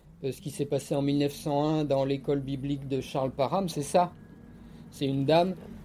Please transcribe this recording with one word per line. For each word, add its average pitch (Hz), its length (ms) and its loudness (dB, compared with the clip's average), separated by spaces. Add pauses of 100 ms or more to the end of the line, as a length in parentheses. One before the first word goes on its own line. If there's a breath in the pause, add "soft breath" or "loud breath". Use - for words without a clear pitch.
(240 loud breath)
euh, 131 80 -2
ce - 100 -14
qui 151 80 -6
s'est 143 160 -2
passé 143 280 -2
en 139 80 2
mille 143 160 2
neuf 143 160 2
cent 147 300 0
un 156 200 2
dans 135 200 2
l'école 139 360 0
biblique 139 480 -4
de 131 120 0
Charles 135 320 -2
Parham, 160 380 0
c'est 151 120 -4
ça. 175 300 4 (760 loud breath)
C'est - 160 -2
une 135 180 0
dame 170 300 6 (300)